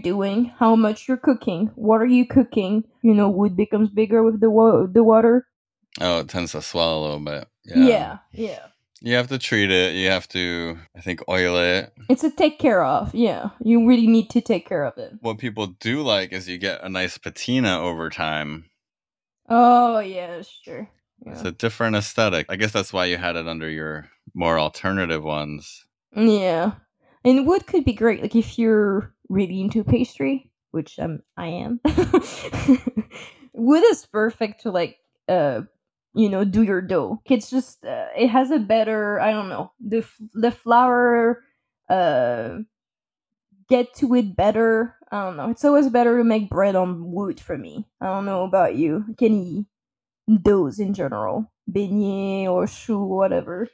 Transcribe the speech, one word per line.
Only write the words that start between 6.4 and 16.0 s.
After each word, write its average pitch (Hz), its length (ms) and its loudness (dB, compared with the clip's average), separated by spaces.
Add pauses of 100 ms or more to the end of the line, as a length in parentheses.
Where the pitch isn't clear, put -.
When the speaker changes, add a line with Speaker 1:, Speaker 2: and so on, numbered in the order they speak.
Speaker 2:
to 76 100 -8
swell 82 360 -2
a 78 40 -4
little 76 180 -6
bit. 73 280 -10 (160)
Yeah. - 120 -6 (100)
Speaker 1:
Yeah, 202 320 0 (140)
yeah. 220 260 -10 (420)
Speaker 2:
You 120 140 -2
have 123 140 2
to 135 100 -6
treat 104 320 0
it. 92 240 2
You 92 160 -2
have 92 180 -2
to, 85 500 -6 (180)
I 85 40 -20
think, 87 280 -8
oil 90 280 0
it. 90 360 0 (160)
Speaker 1:
It's 262 160 2
a 311 60 -2
take 302 280 -2
care 214 260 2
of, - 300 -2
yeah. 202 360 -2 (140)
You 226 220 4
really 233 220 4
need 226 220 4
to 240 100 0
take 196 280 -2
care 156 160 -4
of 123 140 -8
it. 117 220 -14
Speaker 2:
What 110 180 -6
people 107 300 -6 (120)
do 131 220 -2